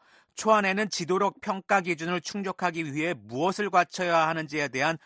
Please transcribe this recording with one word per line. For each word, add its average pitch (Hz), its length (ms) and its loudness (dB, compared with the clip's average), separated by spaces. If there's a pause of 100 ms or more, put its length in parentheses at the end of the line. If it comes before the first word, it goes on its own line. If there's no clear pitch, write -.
(340)
초안에는 208 560 2
지도력 185 500 0
평가 196 400 0
기준을 170 400 -2
충족하기 175 760 -4
위해 160 200 -2
무엇을 147 560 -2
갖춰야 175 580 2
하는지에 151 400 -2
대한 143 380 0